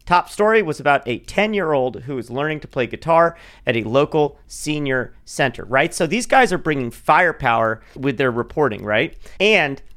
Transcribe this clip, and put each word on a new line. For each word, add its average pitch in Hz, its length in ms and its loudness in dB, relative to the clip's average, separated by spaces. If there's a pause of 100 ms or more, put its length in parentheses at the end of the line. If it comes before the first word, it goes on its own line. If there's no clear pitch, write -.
top 175 240 2
story 214 320 2
was 156 180 -4
about 143 280 2
a 120 120 -4
ten-year-old 156 840 -2
who 135 120 -8
was 113 160 -8
learning 147 300 -4
to - 60 -16
play 127 200 -2
guitar 165 480 2 (300)
at 123 100 0
a 113 80 0
local 143 640 0
senior 143 680 -4 (120)
center," - 400 -4
right? 139 280 0
So - 120 0
these 202 220 -2
guys 254 260 4
are 175 60 -2
bringing 139 320 -4
firepower 123 880 2 (140)
with 135 220 -4
their 131 140 2
reporting, 117 540 -2
right? 107 320 0 (220)
And 175 420 2 (160)